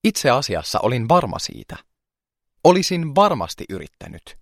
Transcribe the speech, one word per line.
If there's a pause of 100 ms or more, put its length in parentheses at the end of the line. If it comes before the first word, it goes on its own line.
Itse
asiassa
olin
varma
siitä. (880)
Olisin
varmasti
yrittänyt.